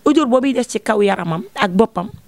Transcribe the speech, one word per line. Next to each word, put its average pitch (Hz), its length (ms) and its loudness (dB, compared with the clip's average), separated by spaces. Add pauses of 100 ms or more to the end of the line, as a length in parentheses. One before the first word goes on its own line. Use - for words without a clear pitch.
Odeur 302 220 2
boobu 262 260 2
des 247 160 -2
ci - 100 -6
kaw - 220 -2
yaramam 185 420 0 (140)
ak 196 160 -2
boppam 196 380 0 (180)